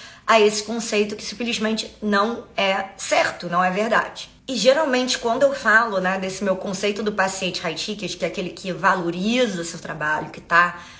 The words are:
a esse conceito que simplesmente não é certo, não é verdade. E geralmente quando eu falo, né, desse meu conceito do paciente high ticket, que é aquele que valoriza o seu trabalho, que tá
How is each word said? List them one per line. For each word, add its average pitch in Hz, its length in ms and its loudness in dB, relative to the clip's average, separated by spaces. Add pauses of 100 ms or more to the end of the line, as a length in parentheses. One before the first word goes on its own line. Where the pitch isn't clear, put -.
(260)
a 220 140 6
esse 208 240 4
conceito 214 520 -2
que - 100 -10
simplesmente 220 760 -4
não 214 440 0 (100)
é 196 400 0
certo, - 540 -2
não 175 120 2
é 185 80 2
verdade. 208 600 -2 (180)
E 262 80 -4
geralmente 254 600 4
quando 240 260 2
eu 277 100 4
falo, 220 460 4
né, 185 180 0
desse 190 280 -6
meu 190 100 2
conceito 208 480 -4
do 208 80 0
paciente 196 500 -2
high 165 140 -4
ticket, 202 420 -8
que - 60 -4
é 170 60 -2
aquele 175 220 -6
que - 200 -8
valoriza 185 880 0
o 170 40 -6
seu 170 140 -8
trabalho, 151 500 -4
que - 100 -16
tá 175 400 2 (200)